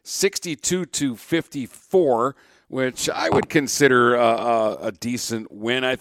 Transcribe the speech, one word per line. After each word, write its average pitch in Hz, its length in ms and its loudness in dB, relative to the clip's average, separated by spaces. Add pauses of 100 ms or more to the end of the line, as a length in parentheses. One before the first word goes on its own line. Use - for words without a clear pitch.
sixty-two 180 840 -4
to 135 320 -4
fifty-four, 139 1160 0 (340)
which 131 400 -2
I - 200 -2
would - 200 0
consider 127 680 4
a, 120 80 2
a, 113 600 2
a 110 80 -4
decent 113 600 -8
win. 120 320 -2
I, 127 180 -2